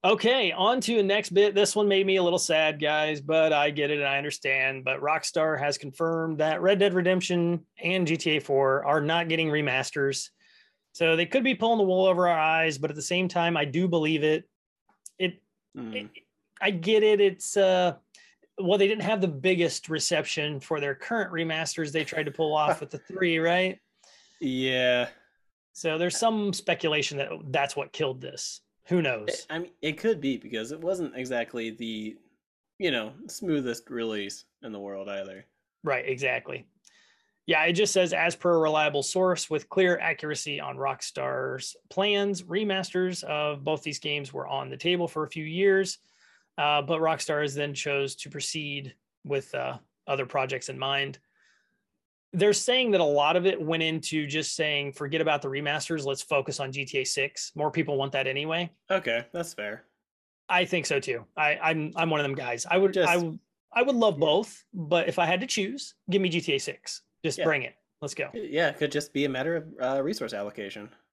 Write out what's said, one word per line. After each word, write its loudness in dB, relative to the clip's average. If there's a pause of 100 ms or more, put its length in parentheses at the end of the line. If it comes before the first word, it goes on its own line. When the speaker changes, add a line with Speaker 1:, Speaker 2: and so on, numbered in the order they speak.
Speaker 1:
Okay, 4
on 2
to 0
the 4
next 2
bit. 6
This 4
one 4
made 4
me 4
a 4
little 2
sad, 2
guys, 0
but 4
I 4
get 0
it 0
and 0
I 0
understand. -2
But -2
Rockstar 0
has 0
confirmed -2
that 0
Red 4
Dead 4
Redemption 2 (180)
and 0
G 2
T 0
A 2
four 2
are 4
not 0
getting 0
remasters. 0 (640)
So 4
they 2
could 2
be 2
pulling 2
the 6
wool 4
over 6
our 4
eyes, 2
but -2
at -6
the -10
same 0
time, 2
I 0
do 0
believe 2
it. 2 (680)
It, -4 (340)
Speaker 2:
Hmm. -10
Speaker 1:
it, -8 (540)
I 2
get 2
it. 6
It's, 2
uh, 4 (640)
well, 2
they 6
didn't 0
have 0
the 2
biggest 0
reception -2
for -4
their -2
current -4
remasters -4
they 0
tried -4
to -6
pull 0
off 2
Speaker 2:
<laughs> -10
Speaker 1:
with -12
the -12
three, -2
right? 2 (600)
Speaker 2:
Yeah. 2 (640)
Speaker 1:
So -4
there's 0
some 2
speculation 0
that -4 (180)
that's 0
what -6
killed -2
this. -12 (260)
Who 2
knows? -2
Speaker 2:
It, -6
I -4
mean, -8 (120)
it -2
could 0
be 0
because -6
it -10
wasn't -4
exactly -4
the, -8 (600)
you 2
know, -2 (140)
smoothest -4
release -6 (180)
in -12
the -10
world -10
either. -10 (380)
Speaker 1:
Right, -2
exactly. -4 (800)
Yeah, 2
it 4
just 2
says, 2
"As 0
per 2
a 6
reliable 2
source 0
with -4
clear 4
accuracy -4
on -8
Rockstar's -4 (140)
plans, 0
remasters -2
of -4
both 0
these -6
games -6
were -6
on -4
the -10
table 0
for -4
a -6
few -10
years, 2 (580)
uh, 4
but 0
Rockstar 0
has -4
then -4
chose -2
to -12
proceed -8 (280)
with, -4
uh, -4 (300)
other -2
projects -4
in -10
mind." -4 (1120)
They're 4
saying 2
that 4
a 4
lot 4
of 2
it 0
went -2
into -2
just -4
saying, -2
"Forget -4
about 0
the -6
remasters, -4
let's -4
focus -2
on -6
G -8
T -4
A -2
six." -4
More 0
people 0
want -2
that -2
anyway. -4 (220)
Speaker 2:
Okay, 0
that's -8
fair. -8 (600)
Speaker 1:
I 2
think -2
so 0
too. -6 (100)
I, 2
I'm, -2
I'm 0
one 2
of 0
them -2
guys. -6
I 2
would, 4
Speaker 2:
Just 4
Speaker 1:
I 4
w-, -2 (340)
I 2
would 2
love 4
Speaker 2:
Yeah. 4
Speaker 1:
both, 0
but 0
if -2
I 4
had 0
to -6
choose, -4 (160)
give 4
me 2
G 0
T -2
A 0
six. -10 (220)
Just -4
Speaker 2:
Yeah. 0
Speaker 1:
bring 2
it. -12 (260)
Let's -8
go. -6
Speaker 2:
Yeah, 0
it -8
could -2
just -4
be 0
a 0
matter -2
of, -10
uh, 0
resource -4
allocation. -8 (240)